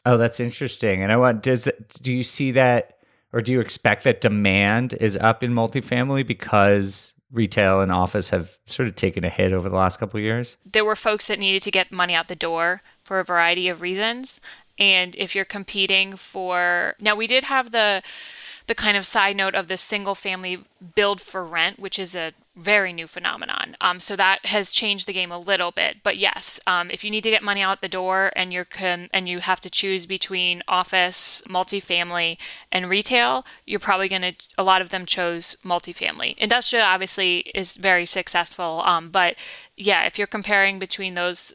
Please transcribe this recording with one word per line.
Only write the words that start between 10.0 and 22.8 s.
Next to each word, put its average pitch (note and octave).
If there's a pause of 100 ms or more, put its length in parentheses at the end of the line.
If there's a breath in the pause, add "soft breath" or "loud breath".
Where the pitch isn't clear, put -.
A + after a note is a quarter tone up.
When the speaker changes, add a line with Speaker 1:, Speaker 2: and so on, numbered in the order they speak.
Speaker 1:
of G#2+
years? A#2 (120)
Speaker 2:
There G#3+
were G#3+
folks G#3+
that G3+
needed G3
to G3+
get F#3
money F3+
out E3
the F3+
door E3+ (220 soft breath)
for F#3+
a F3+
variety F3
of E3
reasons. G#3+ (380 loud breath)
And F#3
if -
you're G3
competing F#3+
for, F3+
now G3+
we A3
did B3+
have B3+
the, G#3 (640 loud breath)
the A3+
kind G#3
of F#3+
side G3+
note F#3+
of F3+
the F#3
single G3
family F#3 (360)
build G3+
for F#3
rent, E3+
which G3
is F3+
a D#3+ (240)
very F#3+